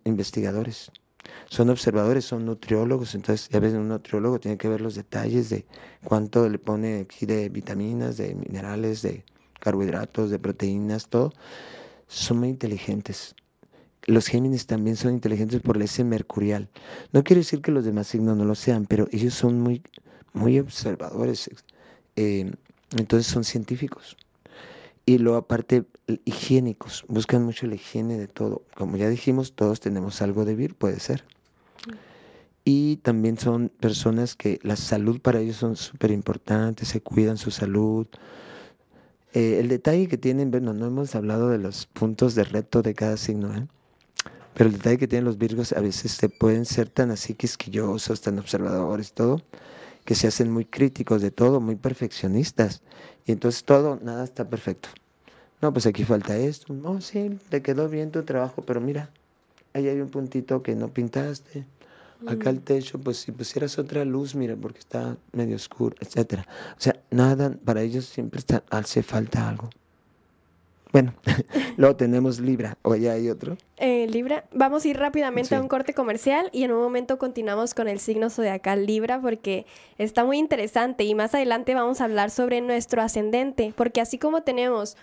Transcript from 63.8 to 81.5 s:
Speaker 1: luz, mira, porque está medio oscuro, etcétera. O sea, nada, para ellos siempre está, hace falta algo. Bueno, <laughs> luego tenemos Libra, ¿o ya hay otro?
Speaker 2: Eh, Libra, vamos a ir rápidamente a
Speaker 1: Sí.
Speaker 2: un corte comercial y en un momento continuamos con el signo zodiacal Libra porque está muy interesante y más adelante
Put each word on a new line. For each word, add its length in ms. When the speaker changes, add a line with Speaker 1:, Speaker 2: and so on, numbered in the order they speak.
Speaker 1:
luz, 300
mira, 220
porque 240
está 360
medio 240
oscuro, 460
etcétera. 480
O 40
sea, 160
nada, 520
para 180
ellos 240
siempre 340
está, 300
hace 340
falta 440
algo. 220
Bueno, 220
<laughs> 540
luego 200
tenemos 440
Libra, 400
¿o 160
ya 160
hay 160
otro? 300
Speaker 2:
Eh, 320
Libra, 460
vamos 320
a 20
ir 80
rápidamente 580
a 40
Speaker 1:
Sí. 40
Speaker 2:
un 60
corte 240
comercial 580
y 140
en 80
un 80
momento 380
continuamos 560
con 140
el 120
signo 300
zodiacal 560
Libra 340
porque 460
está 260
muy 140
interesante 640
y 100
más 200
adelante 400